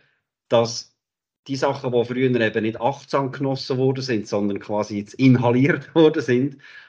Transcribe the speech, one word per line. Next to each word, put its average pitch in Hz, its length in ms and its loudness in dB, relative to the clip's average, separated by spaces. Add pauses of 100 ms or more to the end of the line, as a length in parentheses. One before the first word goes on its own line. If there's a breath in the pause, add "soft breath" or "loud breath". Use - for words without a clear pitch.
(500 soft breath)
dass 117 440 0 (540)
die 135 80 -6
Sachen, 135 360 -2
die 117 120 2
früher 123 360 0
eben 110 220 0
nicht 110 180 -4
achtsam 135 520 -2
genossen 135 460 -4
worden 131 240 0
sind, 113 260 -4
sondern 101 320 -2
quasi 104 380 -6
jetzt 101 160 -10
inhaliert 131 800 2
<laughs> - 20 -20
worden 156 280 4
sind, 131 360 0 (300 loud breath)